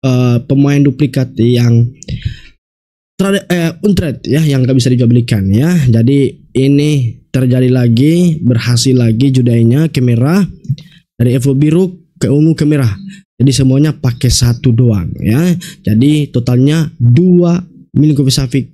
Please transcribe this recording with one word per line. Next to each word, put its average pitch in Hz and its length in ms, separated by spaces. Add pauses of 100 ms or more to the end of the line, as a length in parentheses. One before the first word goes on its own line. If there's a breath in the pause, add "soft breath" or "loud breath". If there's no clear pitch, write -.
eh, 123 400
pemain 139 320
duplikat 135 640
yang 120 480 (1300 loud breath)
trade, 196 320
eh, 170 320
untrade 180 480
ya, 151 160
yang 139 160
nggak 127 160
bisa 123 160
dijual 120 160
belikan 117 400
ya. 123 240 (160)
Jadi 123 480 (240)
ini 143 560 (160)
terjadi 127 400
lagi, 143 720
berhasil 120 480
lagi 123 400
judainya 123 560
ke 139 160
merah, 131 400 (720 loud breath)
dari 123 160
Evo 131 240
biru 165 480 (160)
ke - 80
ungu 151 240
ke 156 160
merah. 139 240 (480 loud breath)
Jadi 127 160
semuanya 139 400
pakai 123 320
satu 120 400
doang 113 480
ya. 131 320 (320 loud breath)
Jadi 143 480
totalnya 135 720
dua 175 560 (400)
Milling 147 240
Coffee 135 160
Safik 131 380